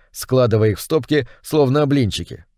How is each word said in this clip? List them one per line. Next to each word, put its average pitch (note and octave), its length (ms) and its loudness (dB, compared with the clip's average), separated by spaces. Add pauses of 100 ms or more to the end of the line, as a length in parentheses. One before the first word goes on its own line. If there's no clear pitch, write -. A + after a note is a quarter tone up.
(120)
складывая A2 580 0
их G2 80 -4
в - 20 -12
стопки, D3 480 -2 (140)
словно D3 440 2
блинчики. A#2+ 600 -2 (120)